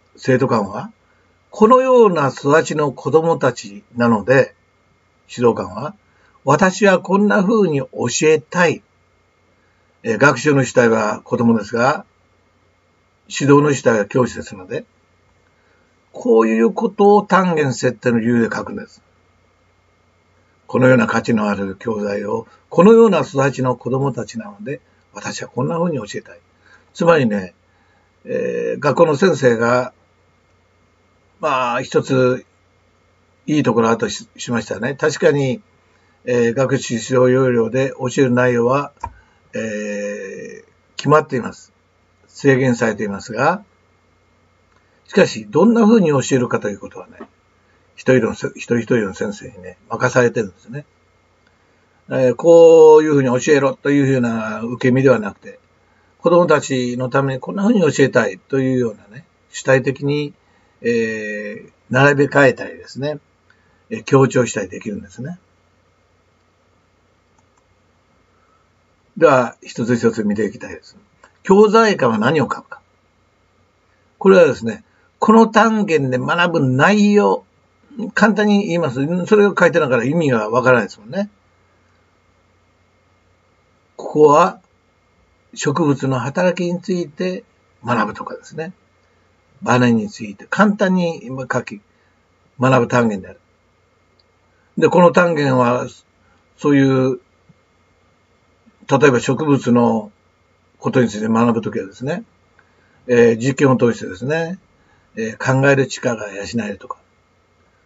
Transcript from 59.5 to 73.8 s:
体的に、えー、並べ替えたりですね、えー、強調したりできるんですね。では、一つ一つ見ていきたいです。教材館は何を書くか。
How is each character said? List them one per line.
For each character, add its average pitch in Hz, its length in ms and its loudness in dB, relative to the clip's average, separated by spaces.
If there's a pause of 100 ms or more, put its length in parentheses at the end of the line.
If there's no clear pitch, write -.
体 135 200 2
的 139 220 -6
に、 147 280 -4 (520)
え 107 800 -6
ー、 - 60 -20 (180)
並 139 260 4
べ 139 100 2
替 139 220 2
え 120 60 4
た - 140 -12
り - 60 -16
で - 160 -20
す 123 100 -16
ね、 147 200 -8 (680)
え 113 100 -10
ー、 113 40 -16
強 135 240 2
調 123 180 0
し 113 60 -8
た 107 120 -6
り 92 40 -10
で - 140 -16
き 113 80 -12
る 101 80 -10
ん - 40 -12
で - 80 -20
す - 120 -18
ね。 175 180 -14 (3750)
で 160 100 4
は、 127 360 4
一 - 240 -8
つ 120 100 0
一 117 160 0
つ 110 140 -6
見 104 100 -2
て 107 80 -4
い 98 80 -4
き - 80 -20
た 98 100 -14
い - 60 -14
で - 80 -20
す。 - 140 -20 (460)
教 208 260 4
材 220 220 4
館 139 160 0
は 113 100 0
何 131 240 0
を - 20 -2
書 - 200 -8
く - 0 -
か。 - 180 -20 (1400)